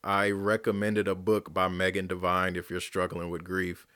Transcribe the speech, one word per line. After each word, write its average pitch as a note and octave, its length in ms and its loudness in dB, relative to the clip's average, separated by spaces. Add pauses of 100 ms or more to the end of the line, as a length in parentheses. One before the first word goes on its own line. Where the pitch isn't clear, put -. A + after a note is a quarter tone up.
I G2 280 4
recommended G#2 760 0
a F#2+ 60 0
book F#2+ 380 0
by F#2 160 2
Megan F#2 380 0
Devine F2+ 500 0
if F2 140 -6
you're F2+ 100 -4
struggling F2 480 -2
with E2+ 160 -6
grief. F2+ 520 -4